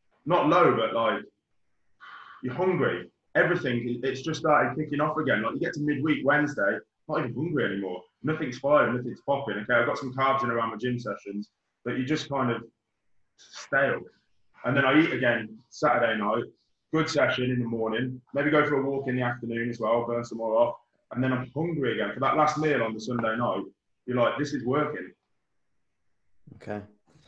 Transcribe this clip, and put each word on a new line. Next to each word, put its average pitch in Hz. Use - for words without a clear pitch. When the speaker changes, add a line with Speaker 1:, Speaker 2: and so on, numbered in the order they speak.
Speaker 1:
Not 147
low, 160
but, 113
like, 110
you're 123
hungry. 131
Everything, 123
it's 131
just 160
started 127
kicking 151
off 151
again. 123
Like, 113
you 135
get -
to 147
midweek 143
Wednesday, 135
not 147
even 123
hungry 143
anymore. 95
Nothing's 147
firing, 135
nothing's 123
popping. 127
Okay, 113
I've 120
got 139
some 127
carbs 127
in 120
around 117
my 107
gym 123
sessions, 104
but 120
you 131
just 151
kind 131
of 110
stale. -
And 127
then 139
I 143
eat 160
again 117
Saturday 117
night, 110
good 156
session 127
in 123
the 113
morning, 117
maybe 143
go 151
for 143
a 135
walk 135
in 127
the 127
afternoon 120
as 113
well, 117
burn 117
some 113
more 110
off. 117
And 123
then 131
I'm 127
hungry 143
again 104
for -
that 131
last 151
meal 147
on 110
the 110
Sunday 113
night. 98
You're 123
like, 117
"This 147
is 123
working." 113
Speaker 2:
Okay. 101